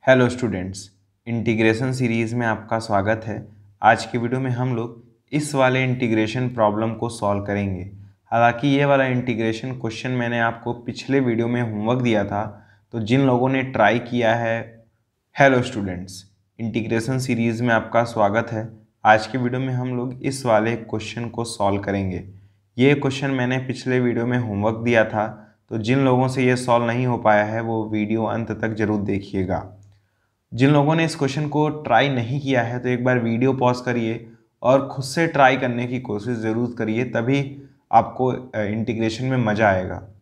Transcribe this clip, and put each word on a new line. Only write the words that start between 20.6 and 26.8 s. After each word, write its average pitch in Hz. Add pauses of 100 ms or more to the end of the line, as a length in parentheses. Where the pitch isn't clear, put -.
क्वेश्चन 113
को 117
सॉल्व 101
करेंगे। 95 (480)
ये 135
क्वेश्चन 139
मैंने 127
पिछले 127
वीडियो 117
में 123
होमवर्क 110
दिया 117
था, 110 (140)
तो 113
जिन 117
लोगों 131
से 131
ये 123
सॉल्व 120